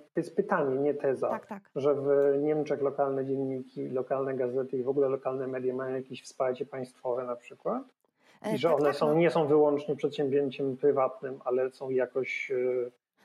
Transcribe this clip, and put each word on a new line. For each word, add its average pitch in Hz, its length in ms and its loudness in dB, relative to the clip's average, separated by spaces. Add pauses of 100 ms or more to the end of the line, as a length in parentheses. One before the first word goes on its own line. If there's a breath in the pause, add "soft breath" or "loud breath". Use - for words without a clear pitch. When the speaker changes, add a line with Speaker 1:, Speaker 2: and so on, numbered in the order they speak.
(160)
Speaker 1:
jest - 200 -4
pytanie, 156 400 2
nie 143 180 2
teza, 127 340 0
Speaker 2:
Tak, 120 180 -4
tak. - 300 -14
Speaker 1:
że 143 180 2
w 139 480 4
Niemczech 147 400 0
lokalne 135 440 -2
dzienniki, 135 640 -4
lokalne 135 460 -2
gazety 127 440 -2
i 127 40 -2
w 120 60 -2
ogóle 139 200 2
lokalne 131 380 -2
media 127 280 -4
mają 131 220 -4
jakieś 131 260 -10
wsparcie 131 440 -4
państwowe 131 580 -6
na 123 120 -6
przykład? - 480 -8 (580 soft breath)
I 214 120 -4
Speaker 2:
E, - 40 -4
Speaker 1:
że 147 100 2
Speaker 2:
tak, 156 120 4
Speaker 1:
one 147 80 4
Speaker 2:
tak, 135 80 2
Speaker 1:
są, 160 100 2
Speaker 2:
no. 151 80 4
Speaker 1:
nie 165 160 6
są 160 160 2
wyłącznie 147 500 4
przedsięwzięciem 139 800 0
prywatnym, 135 680 0
ale 127 260 0
są 135 200 -10
jakoś, 127 600 -2
e, 127 400 -2 (340 soft breath)